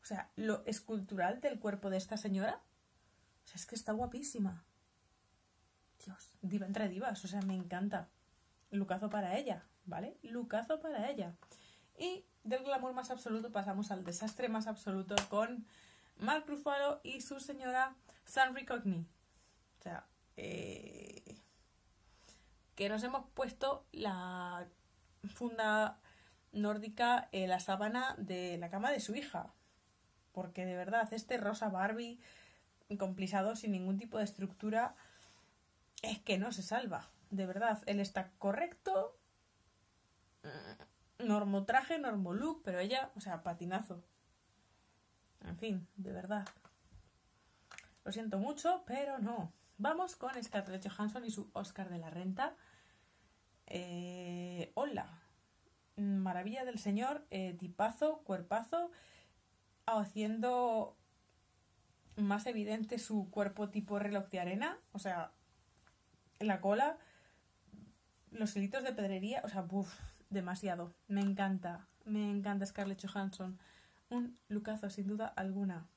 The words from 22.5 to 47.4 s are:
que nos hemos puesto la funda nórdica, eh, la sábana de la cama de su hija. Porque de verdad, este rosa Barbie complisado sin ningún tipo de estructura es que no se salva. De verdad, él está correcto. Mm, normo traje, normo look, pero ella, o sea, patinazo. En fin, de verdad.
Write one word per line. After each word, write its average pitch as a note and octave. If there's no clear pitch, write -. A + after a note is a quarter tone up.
que G3+
nos A3
hemos C4
puesto C4+
la F3+
funda G#3+
nórdica, G#3+
eh, F#3+
la F#3
sábana G#3+
de F3+
la E3+
cama G#3
de C4
su G#3+
hija. -
Porque F#3
de F3+
verdad, G#3+
este A3+
rosa G#3+
Barbie A3
complisado F#3+
sin A3
ningún F#3+
tipo A3+
de G#3
estructura G#3+
es A3
que F#3+
no A3
se F#3+
salva. A3
De G3
verdad, G#3+
él G3+
está G3
correcto. F4
Mm, -
normo G3+
traje, C4
normo G#3
look, D#4
pero F3+
ella, B3
o G3+
sea, E3+
patinazo. F3
En E3+
fin, F#3+
de F#3+
verdad. F#3+